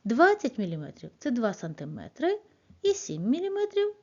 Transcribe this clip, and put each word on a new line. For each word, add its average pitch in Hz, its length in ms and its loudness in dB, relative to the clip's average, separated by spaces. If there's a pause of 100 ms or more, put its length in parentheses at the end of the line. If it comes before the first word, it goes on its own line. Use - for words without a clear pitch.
Двадцять 294 540 4
міліметрів — 160 600 -6
це 285 140 -4
два 220 220 0
сантиметри, 160 840 -4 (420)
і 392 120 2
сім 160 300 -6
міліметрів — 403 800 0